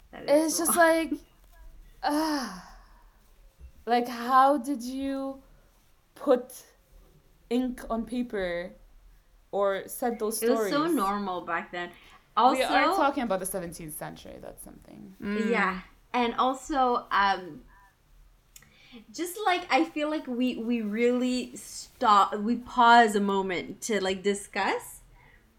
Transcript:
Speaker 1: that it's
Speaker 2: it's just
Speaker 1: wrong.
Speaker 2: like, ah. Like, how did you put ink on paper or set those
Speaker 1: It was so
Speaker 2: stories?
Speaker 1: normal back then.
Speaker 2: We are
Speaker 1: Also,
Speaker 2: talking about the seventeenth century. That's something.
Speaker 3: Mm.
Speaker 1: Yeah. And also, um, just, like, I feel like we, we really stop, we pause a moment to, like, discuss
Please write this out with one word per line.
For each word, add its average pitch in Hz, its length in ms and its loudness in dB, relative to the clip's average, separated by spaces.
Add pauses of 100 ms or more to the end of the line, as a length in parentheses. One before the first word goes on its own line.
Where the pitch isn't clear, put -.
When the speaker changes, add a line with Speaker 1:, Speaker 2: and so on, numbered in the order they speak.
(120)
Speaker 1:
that - 100 -16
it's - 80 -2
Speaker 2:
it's 302 280 4
just 330 180 0
Speaker 1:
wrong. 330 100 8
Speaker 2:
like, 320 260 2 (920)
ah. 285 600 -2 (1200)
Like, 240 200 2
how 262 520 6
did 240 240 -4
you 269 600 -6 (720)
put - 480 0 (880)
ink 254 400 -2
on 226 140 -4
paper 196 680 -6 (800)
or 196 380 0
set 233 300 -4
those 214 240 -4
Speaker 1:
It 233 80 2
was 233 100 2
so 208 80 0
Speaker 2:
stories? 302 260 0
Speaker 1:
normal 196 460 -2
back 175 320 -6
then. 175 160 -8 (480)
Speaker 2:
We 254 260 4
are 285 220 4
Speaker 1:
Also, 349 120 2
Speaker 2:
talking 285 280 0
about 190 160 -2
the 185 60 -6
seventeenth 170 520 -10
century. - 420 -14
That's - 220 -18
something. - 580 -20
Speaker 3:
Mm. 214 300 -2
Speaker 1:
Yeah. 190 300 0 (320)
And 233 240 0
also, 262 760 0
um, 185 520 0 (1500)
just, 359 320 -8
like, 359 260 0
I 269 140 4
feel 302 260 -4
like 302 160 -6
we, 247 300 -2
we 233 240 -2
really 240 760 0
stop, - 840 2
we 233 180 -2
pause 233 580 6
a 202 60 2
moment 190 640 -2
to, 202 200 -2
like, 190 200 -2
discuss 202 760 -4 (600)